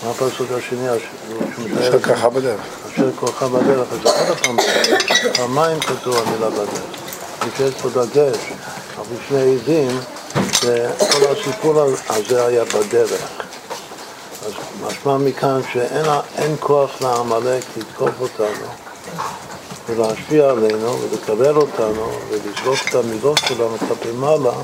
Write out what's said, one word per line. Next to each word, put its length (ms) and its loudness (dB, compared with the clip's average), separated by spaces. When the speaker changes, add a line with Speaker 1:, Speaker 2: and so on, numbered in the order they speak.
Speaker 1:
מה 80 -4
הפסוק 400 -2
השני? 380 -4
הש-, 120 0
שהוא 140 -6
מתאר 200 2
Speaker 2:
"אשר 100 6
קרך 260 2
בדרך". 340 2
Speaker 1:
"אשר 160 2
קרך 240 -2
בדרך", 480 2
אז 120 -6
זה 60 6
עוד 100 2
פעם, 200 0
פעמיים 440 2
כתוב 360 -2
המילה 340 2
בדרך. 1080 -6
יש 220 2
פה 80 0
דגש, 480 4
אבל 180 -8
שני 280 4
עדים, 440 2
שכל 800 2
הסיפור 500 2
הזה 360 2
היה 200 4
בדרך. 800 0
אז 60 -6
משמע 360 0
מכאן 420 2
שאין 320 0
ה-, 160 2
אין 220 0
כוח 300 4
לעמלק 640 0
לתקוף 420 -2
אותנו, 480 -2
ולהשפיע 600 4
עלינו, 520 2
ולקבל 540 2
אותנו, 560 2
ולזרוק 500 -2
את 60 -2
המידות 420 2
שלנו 300 0
כלפי 240 -2
מעלה 400 2